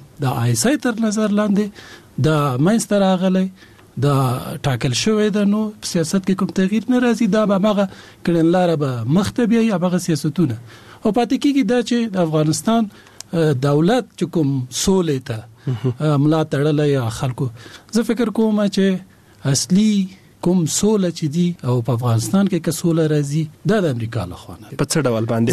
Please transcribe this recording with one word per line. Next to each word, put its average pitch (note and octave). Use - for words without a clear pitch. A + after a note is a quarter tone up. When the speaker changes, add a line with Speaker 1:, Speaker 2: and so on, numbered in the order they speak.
Speaker 1:
د -
آی A#2+
اس A2+
آی D4
تر A3+
نظر G#3+
لاندې G#3
دا D3
منځته G#3
راغلی، F#3
دا C#3+
ټاکل B2
شوی G#3+
ده، G3+
نو G#3+
په -
سیاست E3+
کې G3
کوم F3+
تغییر G#3+
نه B3
راځي. A#3
دا G#3+
به G3
هماغه G3+
کړنلاره E3+
به B2
مخ -
ته A3+
بیایي، A3+
هماغه F3+
سیاستونه. D#3
او A3
پاتې A#3+
کېږي C#4
دا B3
چې A#3
د F#3+
افغانستان، D#3
اه، -
دولت D3+
چې F3+
کوم C#3
سولې F3
ته، A2
Speaker 2:
مهم. B2
Speaker 1:
اه، D3+
ملا D#3
تړلی D3+
یا C3
خلکو، B2+
زه A#3
فکر A#3
کوم G#3+
چې F#3+
اصلي F#3
کوم F3
سوله G3+
چې E3
دي F3
او B2
په B2
افغانستان A#2+
کې F3
که E3+
سوله D#3+
راځي، D3+
دا A3
د D3+
امریکا A2+
له F2
خوا F2
نه. -
Speaker 2:
په D3
څه -
ډول A2+
باندې؟ A#2